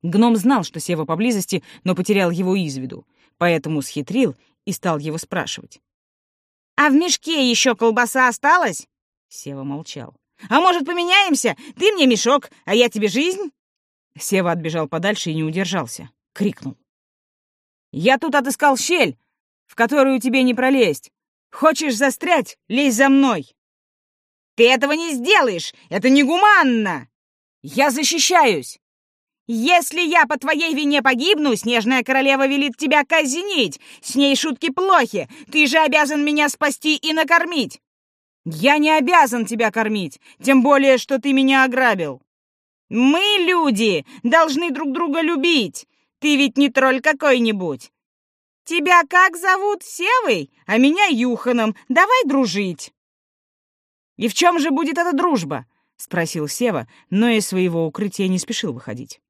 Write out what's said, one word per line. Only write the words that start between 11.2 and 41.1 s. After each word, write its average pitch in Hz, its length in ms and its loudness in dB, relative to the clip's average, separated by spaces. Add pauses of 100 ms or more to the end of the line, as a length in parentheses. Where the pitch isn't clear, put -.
Ты 381 160 2
мне 330 140 2
мешок, 214 440 0 (140)
а 190 100 -4
я 240 140 4
тебе 214 200 -4
жизнь?» 339 420 -4 (680)
Сева 180 360 -2
отбежал 165 340 -6
подальше 175 440 -6
и 156 40 -6
не 156 80 -4
удержался. 160 680 -6 (220)
Крикнул: 190 440 -6 (1120)
«Я 226 280 0
тут 294 180 -2
отыскал 277 400 2
щель, 262 420 -2 (480)
в - 80 -20
которую 269 460 2
тебе 254 240 2
не 247 100 2
пролезть. 254 560 0 (400)
Хочешь 302 460 0
застрять? 277 600 -2 (100)
Лезь 254 260 0
за 269 140 4
мной!» 269 460 2 (1000)
«Ты 233 160 6
этого 269 220 2
не 330 220 -4
сделаешь! 247 580 0 (160)
Это 202 220 0
негуманно!» 269 960 2 (540)
«Я 262 280 0
защищаюсь!» 277 880 0 (720)
«Если 311 520 0
я 320 240 2
по 285 120 -4
твоей 311 360 -2
вине 285 260 0
погибну, 269 560 0
Снежная 240 480 -2
Королева 269 420 0
велит 277 300 -2
тебя 294 280 0
казнить! 311 760 -4 (220)
С - 120 -12
ней 277 220 2
шутки 311 340 -4
плохи! 269 560 0 (240)
Ты 302 160 2
же 277 120 2
обязан 302 440 0
меня 294 280 0
спасти 302 460 -2
и 311 180 -4
накормить!» 320 640 0 (640)
«Я 175 320 0
не 302 140 2
обязан 269 560 2
тебя 220 240 -2
кормить, 214 500 -4 (220)
тем 262 200 4
более, 277 360 4
что 269 200 -4